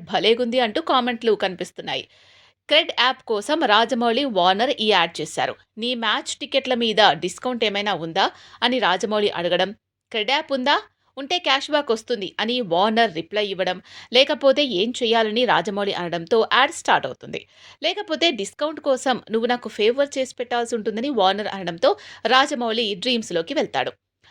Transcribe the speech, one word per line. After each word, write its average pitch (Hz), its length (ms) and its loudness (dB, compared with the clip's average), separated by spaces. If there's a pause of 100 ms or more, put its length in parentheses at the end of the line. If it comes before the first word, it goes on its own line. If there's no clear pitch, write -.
భలేగుంది 226 540 2
అంటూ 240 220 0
కామెంట్లు 240 540 2
కనిపిస్తున్నాయి. 175 680 -6 (680)
క్రెడ్ 311 260 2
యాప్ 254 280 0
కోసం 226 420 -2
రాజమౌళి, 233 580 2 (100)
వార్నర్ 190 420 2
ఈ 214 120 -4
యాడ్ 175 280 4
చేశారు. 135 400 -4 (220)
"నీ 240 220 -4
మ్యాచ్ 226 380 -4
టికెట్ల 262 380 -2
మీద 220 260 2 (180)
డిస్కౌంట్ 233 460 -4
ఏమైనా 202 340 -2
ఉందా?" 165 280 0 (340)
అని 247 180 2
రాజమౌళి 208 540 2
అడగడం, 175 380 0 (400)
"క్రెడ్ 214 200 -2
యాప్ 302 220 -2
ఉందా? 269 240 2 (400)
ఉంటే 285 220 -4
క్యాష్ 277 300 0
బ్యాక్ 294 220 0
వస్తుంది" 220 360 -4 (120)
అని 226 160 0 (120)
వార్నర్ 214 460 2
రిప్లై 202 340 -4
ఇవ్వడం, 185 300 -2 (360)
లేకపోతే 277 500 4 (100)
ఏం 202 200 0
చేయాలని 226 520 0
రాజమౌళి 196 500 0
అనడంతో 170 420 -2 (120)
యాడ్ 277 240 4
స్టార్ట్ 175 340 0
అవుతుంది. 127 340 -12 (400)
లేకపోతే 339 500 -2
"డిస్కౌంట్ 302 500 -6
కోసం - 360 0 (120)
నువ్వు 226 180 -2
నాకు 240 220 -2
ఫేవర్ 254 420 0
చేసి 262 240 -6
పెట్టాల్సి 240 400 -4
ఉంటుందని" 226 380 -4
వార్నర్ 196 380 2
అనడంతో 185 400 0 (340)
రాజమౌళి 240 600 2 (100)
డ్రీమ్స్‌లోకి 220 600 -4
వెళ్తాడు. 170 380 -2 (380)